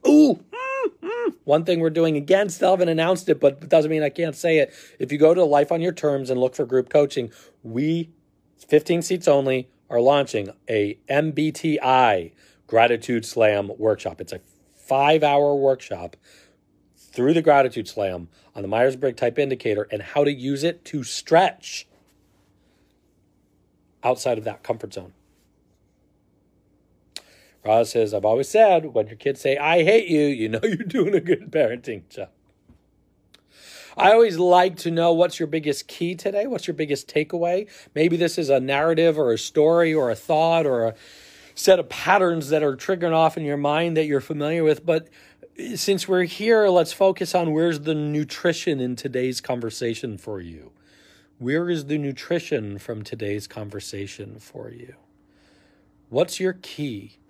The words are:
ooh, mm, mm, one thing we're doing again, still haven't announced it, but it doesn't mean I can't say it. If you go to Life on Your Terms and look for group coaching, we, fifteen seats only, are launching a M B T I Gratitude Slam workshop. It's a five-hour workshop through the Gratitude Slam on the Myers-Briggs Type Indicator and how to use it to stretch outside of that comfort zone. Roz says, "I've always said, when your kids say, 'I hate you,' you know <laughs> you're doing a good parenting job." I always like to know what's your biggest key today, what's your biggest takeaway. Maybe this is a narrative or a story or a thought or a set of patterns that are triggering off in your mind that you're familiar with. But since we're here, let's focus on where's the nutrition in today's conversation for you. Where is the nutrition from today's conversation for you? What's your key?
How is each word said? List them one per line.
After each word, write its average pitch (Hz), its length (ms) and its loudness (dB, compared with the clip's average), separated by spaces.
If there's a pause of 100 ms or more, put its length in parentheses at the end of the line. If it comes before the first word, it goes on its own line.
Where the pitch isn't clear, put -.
ooh, 302 300 6
mm, 523 560 -8 (100)
mm, 440 400 -6
one 156 220 0
thing 170 160 0
we're 165 100 0
doing 156 260 0
again, 185 340 0
still 180 200 0
haven't 180 180 2
announced 165 400 -2
it, - 120 0
but 139 200 2
it - 80 -18
doesn't 156 220 2
mean 156 140 -2
I 143 60 -2
can't 160 260 -6
say 165 220 0
it. 139 140 0 (280)
If 127 100 -6
you 147 80 -4
go 160 160 8
to 180 80 4
Life 147 300 2
on 165 80 -2
Your 175 120 -2
Terms 139 380 -4
and 127 100 0
look 127 140 0
for 147 100 -4
group 123 240 0
coaching, 139 440 0 (320)
we, 156 460 -4 (580)
fifteen 156 340 2
seats 180 240 -4
only, 135 420 2 (200)
are 120 120 0
launching 123 500 2 (180)
a 104 300 -2 (100)
M 151 240 0
B 151 180 -2
T 151 320 -4
I 120 480 2 (380)
Gratitude 117 560 2
Slam 104 520 0
workshop. 107 440 -4
It's 92 120 -14
a 92 80 -12 (360)
five-hour 143 800 2
workshop 131 600 -2 (800)
through 135 380 0
the 165 80 2
Gratitude 135 460 2
Slam 90 400 -6 (260)
on 101 80 -12
the 98 60 -8
Myers-Briggs 127 500 0
Type 120 200 -2
Indicator 120 520 -4
and 107 120 -8
how 147 200 -2
to 143 100 2
use 135 300 -6
it 170 240 -4
to 143 160 -6
stretch - 840 0 (2250)
outside 123 340 0
of 107 60 -12
that 107 180 -10
comfort 110 320 -8
zone. 92 180 -14 (2500)
Roz 113 260 2
says, 107 240 0
"I've 101 100 -4
always 117 240 2
said, 175 460 4
when 110 140 0
your 110 80 -18
kids 139 240 -6
say, 139 180 -2
'I 160 260 2
hate 202 240 2
you,' 151 180 2
you 117 220 -2
know 110 120 -4
<laughs> - 40 -6
you're 226 120 0
doing 202 380 -2
a 185 60 2
good 175 300 -4
parenting 120 580 -4
job." - 220 -16 (1700)
I 196 160 6
always 226 260 6
like 180 400 4
to 170 120 -4
know 170 220 2
what's 170 260 2
your 160 100 -4
biggest 147 380 -4
key 175 280 -6
today, 202 320 -4
what's 254 200 -6
your 170 80 -6
biggest 147 340 -6
takeaway. 175 600 -2 (260)
Maybe 170 220 2
this 165 220 -2
is 151 100 -2
a 135 120 4
narrative 156 580 2
or 127 140 2
a 110 60 0
story 165 540 2
or 135 180 0
a 110 60 -2
thought 165 480 0
or 120 220 0
a 110 80 -4 (600)
set 190 240 6
of - 100 -6
patterns 170 600 0
that 151 140 0
are 139 140 0
triggering 175 360 -2
off 160 240 2
in 160 80 -8
your 143 140 -4
mind 156 380 0
that 156 100 0
you're 143 140 0
familiar 156 440 -4
with. 156 220 0
But 160 220 -2 (680)
since 196 340 -2
we're 185 160 2
here, 214 440 2
let's 175 260 2
focus 190 400 0
on 170 180 0
where's 160 280 0
the 156 140 -4
nutrition 151 840 -4
in 123 160 -4
today's 127 460 -6
conversation 117 720 -6
for 101 240 -12
you. 80 320 -18 (680)
Where 151 300 -4
is 160 160 -4
the 151 140 -4
nutrition 135 800 -6
from 107 240 -12
today's 104 440 -8
conversation 104 920 -14
for - 320 -18
you? 120 240 -20 (1120)
What's 143 320 -4
your 190 140 -2
key? 113 640 -12 (120)